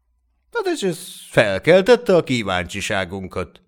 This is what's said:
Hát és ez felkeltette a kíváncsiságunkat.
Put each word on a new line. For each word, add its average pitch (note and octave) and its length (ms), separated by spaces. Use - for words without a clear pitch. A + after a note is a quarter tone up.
Hát F#4+ 220
és - 80
ez F3 160
felkeltette F#3 840
a D#3 80
kíváncsiságunkat. F#2+ 1400